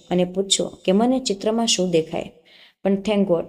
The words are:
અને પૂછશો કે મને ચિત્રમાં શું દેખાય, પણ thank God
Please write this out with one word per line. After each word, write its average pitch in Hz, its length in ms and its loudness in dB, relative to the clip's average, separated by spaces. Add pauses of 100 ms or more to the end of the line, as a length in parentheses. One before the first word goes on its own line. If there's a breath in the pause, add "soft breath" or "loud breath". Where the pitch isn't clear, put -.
(100)
અને 180 140 2
પૂછશો 190 480 -2 (120)
કે 185 80 2
મને 247 260 2
ચિત્રમાં 226 480 -2
શું 185 240 0
દેખાય, - 420 -2 (520 soft breath)
પણ 196 80 2
thank 202 320 0
God 170 240 2